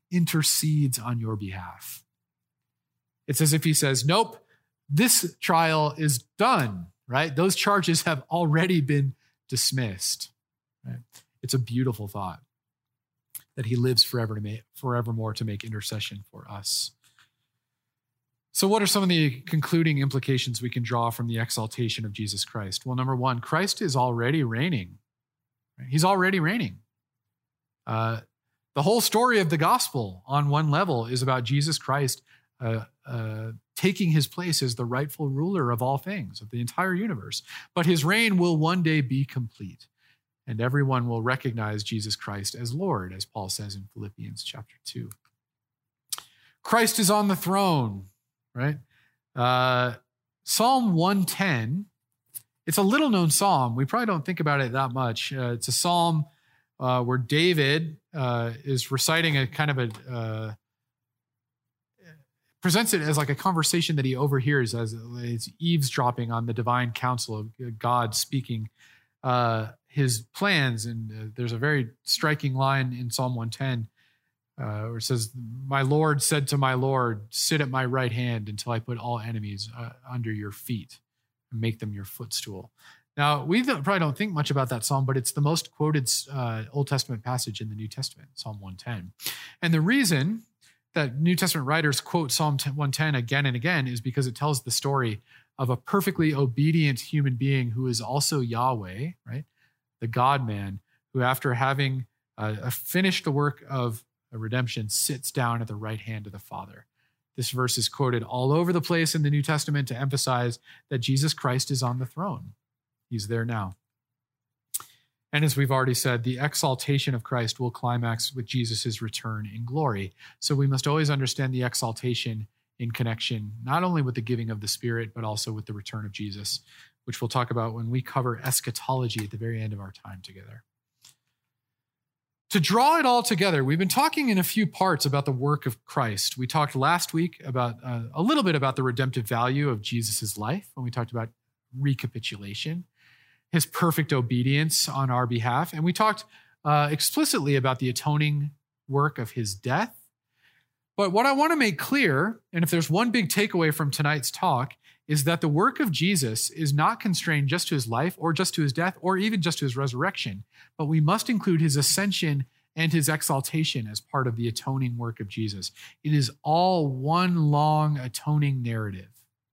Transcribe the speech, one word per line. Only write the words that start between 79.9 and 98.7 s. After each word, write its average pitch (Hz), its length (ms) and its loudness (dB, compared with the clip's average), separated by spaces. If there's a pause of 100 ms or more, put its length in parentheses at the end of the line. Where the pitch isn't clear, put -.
under 120 220 -6
your 104 220 -6
feet - 480 -10 (500)
and 113 100 -6
make 110 200 -2
them 107 120 -8
your 101 120 -8
footstool.'" - 640 -10 (460)
Now, 147 280 0
we 196 180 2
th-, 254 200 0
probably 196 160 2
don't 151 180 2
think 208 160 -2
much 147 180 0
about 135 180 0
that 120 160 -4
psalm, 135 200 0
but 131 120 0
it's 123 160 -2
the 147 80 -2
most 156 320 0
quoted, 151 360 0 (220)
uh, 117 420 -4
Old 139 140 0
Testament 131 380 -2
passage 123 360 -4
in 110 100 -6
the 104 40 -8
New 107 140 -8
Testament, - 460 -8
Psalm 107 260 -12
one 95 160 -14
ten. 101 360 -10 (480)
And 165 140 2
the 160 60 4
reason 190 640 2 (500)
that 139 240 -2
New 170 160 4
Testament 160 320 0
writers 151 360 2
quote 160 280 -2
Psalm 147 280 2 (160)
one 143 180 -2
ten 151 220 0
again 135 320 0
and 123 100 0
again 143 300 0
is 123 160 -4
because 131 240 0
it 120 100 -6
tells 143 260 0
the 123 80 -8
story 123 520 0 (360)
of 127 120 0
a 123 60 0
perfectly 170 580 0
obedient 139 640 2
human 139 360 0
being 131 340 0
who 127 160 -2
is 117 160 -2
also 143 380 0
Yahweh, 117 720 -2 (140)